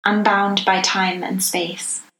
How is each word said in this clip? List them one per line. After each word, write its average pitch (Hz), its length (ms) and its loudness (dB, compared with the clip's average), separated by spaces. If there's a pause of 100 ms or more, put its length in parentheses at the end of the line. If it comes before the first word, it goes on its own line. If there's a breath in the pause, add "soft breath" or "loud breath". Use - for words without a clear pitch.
unbound 202 600 2
by 185 160 4
time 185 420 -2
and 190 180 -4
space. 175 600 -4 (180)